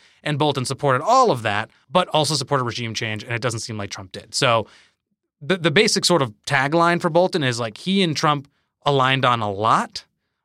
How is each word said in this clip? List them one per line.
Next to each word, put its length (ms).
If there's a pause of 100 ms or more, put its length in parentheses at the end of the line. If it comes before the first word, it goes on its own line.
(220)
And 160
Bolton 280
supported 360
all 280
of 120
that, 280 (200)
but 180
also 260
supported 300
regime 280
change, 320
and 80
it 80
doesn't 200
seem 180
like 120
Trump 220
did. 220
So 320 (760)
the, 160
the 140
basic 340
sort 160
of 140 (120)
tagline 540
for 80
Bolton 340
is, 160
like, 200
he 240
and 120
Trump 320 (380)
aligned 400
on 160
a 100
lot, 540 (400)